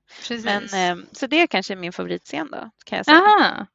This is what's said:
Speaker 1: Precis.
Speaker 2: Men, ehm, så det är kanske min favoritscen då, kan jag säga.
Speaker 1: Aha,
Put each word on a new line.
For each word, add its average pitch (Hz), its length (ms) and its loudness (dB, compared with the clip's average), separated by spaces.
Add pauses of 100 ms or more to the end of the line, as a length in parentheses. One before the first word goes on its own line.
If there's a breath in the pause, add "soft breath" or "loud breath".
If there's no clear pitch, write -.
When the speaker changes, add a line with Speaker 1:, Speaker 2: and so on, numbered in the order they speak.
(180)
Speaker 1:
Precis. 233 280 -10
Speaker 2:
Men, 202 280 -4
ehm, 180 380 -2
så - 160 -6
det 302 140 2
är 330 60 2
kanske 190 280 -4
min 180 180 -10
favoritscen 185 580 -8
då, - 180 -14 (160)
kan 202 120 -6
jag 220 80 -6
säga. 302 120 8
Speaker 1:
Aha, 381 580 4